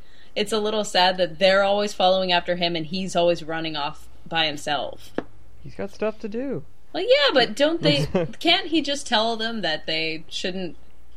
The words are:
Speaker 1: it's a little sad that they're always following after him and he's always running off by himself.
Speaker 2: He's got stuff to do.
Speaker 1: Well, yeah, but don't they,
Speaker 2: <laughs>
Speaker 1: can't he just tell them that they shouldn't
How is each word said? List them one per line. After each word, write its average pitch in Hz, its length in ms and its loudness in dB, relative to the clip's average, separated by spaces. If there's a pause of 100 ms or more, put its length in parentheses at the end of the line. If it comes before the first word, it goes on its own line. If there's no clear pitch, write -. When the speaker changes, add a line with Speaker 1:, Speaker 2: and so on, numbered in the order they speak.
(340)
Speaker 1:
it's 208 180 -2
a 220 60 2
little 214 260 0
sad 185 340 4
that 165 200 0
they're 196 240 6
always 208 320 2
following 185 380 4
after 175 240 2
him 170 200 0
and 160 100 -4
he's 185 280 -4
always 170 300 2
running 160 320 -4
off 147 320 -6 (180)
by 160 200 0
himself. 147 680 -4 (500)
Speaker 2:
He's 139 120 -10
got 196 180 -6
stuff 214 280 -4
to 220 80 -8
do. 233 360 -6 (280)
Speaker 1:
Well, 349 120 -2
yeah, 539 280 6
but 233 220 4
don't 320 280 2
they, 285 240 4
Speaker 2:
<laughs> - 340 0
Speaker 1:
can't 349 280 4
he 311 140 2
just 285 240 -2
tell 226 300 2
them 226 260 -4
that 156 240 -2
they 160 420 -2
shouldn't 185 480 -4 (400)